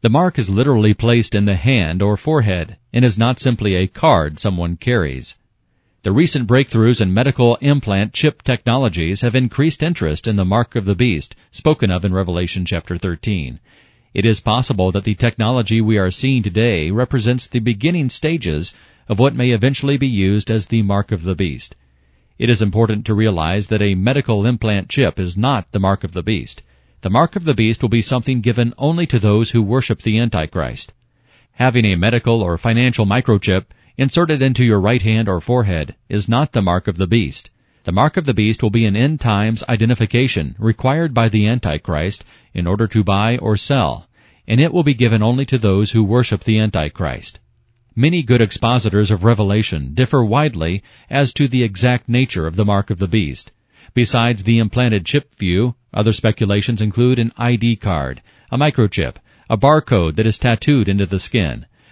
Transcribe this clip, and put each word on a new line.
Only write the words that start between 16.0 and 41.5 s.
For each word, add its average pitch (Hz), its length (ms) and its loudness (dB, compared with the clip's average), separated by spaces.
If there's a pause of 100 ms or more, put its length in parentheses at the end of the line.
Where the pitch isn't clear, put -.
seeing 131 320 0
today 95 480 0
represents 123 560 -2
the 123 140 -2
beginning 127 480 -2
stages 101 680 -4 (340)
of 95 100 -2
what 139 160 2
may 123 140 0
eventually 135 480 0
be 135 100 0
used 101 420 0
as 113 180 -2
the 117 140 0
mark 101 300 0
of 87 120 -4
the 90 120 -2
beast. 80 400 -6 (600)
It - 120 0
is 110 120 2
important 107 460 0
to 113 60 0
realize 98 540 0
that 107 140 0
a 101 140 2
medical 110 500 0
implant 110 420 -2
chip 113 320 -2
is 90 160 -4
not 113 380 -2
the 101 60 -2
mark 95 260 0
of 85 80 -8
the 90 100 -6
beast. 92 380 -6 (400)
The 92 80 -4
mark 170 260 2
of 185 80 -6
the 151 120 0
beast 110 260 0
will 120 80 0
be 113 120 2
something 127 380 -2
given 120 380 0
only 165 300 -2
to 120 120 0
those 107 320 2
who 117 100 2
worship 113 420 -2
the 110 160 0
Antichrist. 78 760 -4 (600)
Having 123 320 2
a 95 120 2
medical 117 440 2
or 87 160 -2
financial 117 480 0
microchip 101 600 0 (320)
inserted 151 440 0
into 127 220 2
your 110 160 4
right 107 220 2
hand 110 260 0
or 87 140 -2
forehead 101 540 -2 (120)
is 104 220 -2
not 127 240 0
the 113 80 0
mark 90 260 0
of 92 80 -4
the 90 120 -2
beast. 87 420 -2 (340)
The 92 80 -6
mark 117 240 2
of 170 100 -2
the 135 80 0
beast 107 300 0
will 110 60 2
be 113 160 2
an 101 100 0
end 143 240 0
times 110 480 -2
identification 117 880 0
required 131 560 0
by 117 140 2
the 104 180 2
Antichrist 90 800 -2 (300)